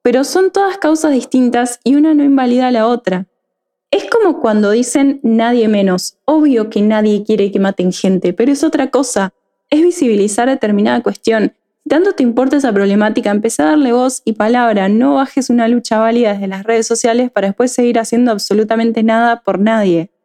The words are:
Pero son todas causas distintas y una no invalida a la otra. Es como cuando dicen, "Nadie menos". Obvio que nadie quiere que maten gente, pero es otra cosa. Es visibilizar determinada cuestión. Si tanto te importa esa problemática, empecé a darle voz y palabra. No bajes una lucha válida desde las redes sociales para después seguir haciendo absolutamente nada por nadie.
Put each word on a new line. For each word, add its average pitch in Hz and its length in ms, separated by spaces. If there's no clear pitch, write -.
Pero 247 220
son 370 300
todas 392 260
causas 311 340
distintas 247 720
y 269 140
una 311 180
no 294 80
invalida 254 460
a - 20
la 226 160
otra. 196 400
Es - 180
como 403 320
cuando 208 300
dicen, 269 540
"Nadie 226 420
menos". 196 580
Obvio 269 460
que 214 100
nadie 214 440
quiere 202 260
que 202 80
maten 190 340
gente, 185 400
pero 240 200
es 277 100
otra 311 280
cosa. 214 440
Es 302 140
visibilizar 240 680
determinada 226 540
cuestión. 214 520
Si 302 80
tanto 381 220
te 330 100
importa 254 340
esa 269 160
problemática, 208 600
empecé 214 300
a 302 40
darle 294 260
voz 254 320
y 226 100
palabra. 220 540
No 247 260
bajes 269 360
una 240 160
lucha 233 320
válida 226 360
desde 196 120
las 190 180
redes 226 220
sociales 240 460
para 196 160
después 247 240
seguir 240 260
haciendo 233 320
absolutamente 226 720
nada 233 400
por 190 160
nadie. 196 520